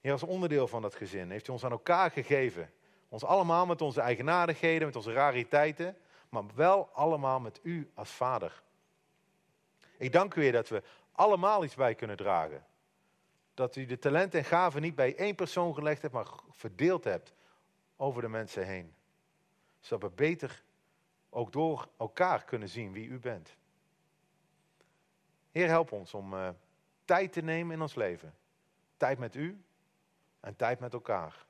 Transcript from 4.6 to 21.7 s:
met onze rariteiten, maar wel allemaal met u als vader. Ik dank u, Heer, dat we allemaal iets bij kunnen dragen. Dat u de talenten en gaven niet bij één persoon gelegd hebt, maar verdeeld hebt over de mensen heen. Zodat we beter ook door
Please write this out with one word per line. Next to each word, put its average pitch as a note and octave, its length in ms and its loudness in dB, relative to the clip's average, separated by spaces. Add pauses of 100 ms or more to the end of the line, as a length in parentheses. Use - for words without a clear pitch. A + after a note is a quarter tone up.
met C#3 100 -6
onze A2+ 160 -6
rariteiten, D3 840 2 (320)
maar G#2+ 160 -6 (100)
wel E3+ 380 4
allemaal C#3 480 2
met A2+ 220 -12
u E3+ 320 -6
als A2 160 -12
vader. A#2 520 -4 (1300)
Ik B2+ 160 -4
dank F#3+ 220 4
u, D#3+ 80 2
Heer, C3+ 100 6
dat A#2 160 2
we G#2 140 -4 (300)
allemaal G3+ 520 4
iets C#3 100 -8
bij B2 200 2
kunnen G#2+ 220 -8
dragen. E2 500 -2 (880)
Dat B2+ 220 -4
u C3 100 -8
de B2 120 -6
talenten E3 400 2
en C#3+ 60 0
gaven E3+ 380 2
niet E3 120 -4
bij C3+ 220 2
één G3 180 -2
persoon F3 400 -2
gelegd D3 280 -2
hebt, C3 120 -8
maar A2+ 120 -4 (240)
verdeeld C#3 540 0
hebt F2+ 300 -4 (640)
over C3 240 -2
de A#2 60 -4
mensen G#2+ 380 -6
heen. F2+ 280 -10 (840)
Zodat G2+ 300 -6
we F2+ 60 -20
beter D#3 460 -2 (680)
ook A#2+ 220 -6
door D3 440 -2